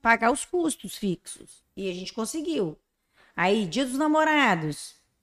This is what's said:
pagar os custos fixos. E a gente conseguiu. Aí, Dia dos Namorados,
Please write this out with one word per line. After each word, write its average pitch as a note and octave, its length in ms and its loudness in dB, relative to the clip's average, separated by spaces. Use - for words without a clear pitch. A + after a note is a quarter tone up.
pagar A3+ 300 4
os - 120 -4
custos E4 520 -2
fixos. - 680 -6
E F#3+ 140 -6
a F3 40 -6
gente F#3 180 -10
conseguiu. A#3+ 640 -4
Aí, G3+ 300 2
Dia A#3+ 200 0
dos B3+ 100 -6
Namorados, D4 1000 2